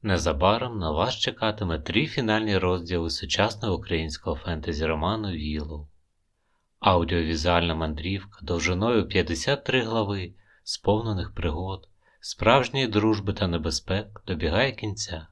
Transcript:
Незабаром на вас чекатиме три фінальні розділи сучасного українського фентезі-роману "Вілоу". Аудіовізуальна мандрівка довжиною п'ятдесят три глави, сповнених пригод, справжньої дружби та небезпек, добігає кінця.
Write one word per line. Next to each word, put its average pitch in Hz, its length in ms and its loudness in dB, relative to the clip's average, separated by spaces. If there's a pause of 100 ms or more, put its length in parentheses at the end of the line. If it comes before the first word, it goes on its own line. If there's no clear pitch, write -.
Незабаром 98 760 2
на 82 120 -2
вас 90 240 2
чекатиме 107 640 -2
три 113 280 0
фінальні 107 520 0
розділи 87 520 0
сучасного 104 680 0
українського 80 600 -4
фентезі-роману 80 960 -2
"Вілоу". 76 580 -6 (920)
Аудіовізуальна 85 960 2
мандрівка 80 680 -4
довжиною 90 680 0
п'ятдесят 90 560 0
три 127 180 2
глави, 104 520 -2 (300)
сповнених 107 680 0
пригод, 90 540 -4 (320)
справжньої 131 680 4
дружби 104 460 2
та 95 160 0
небезпек, 85 760 -4
добігає 92 460 0
кінця. 87 600 -8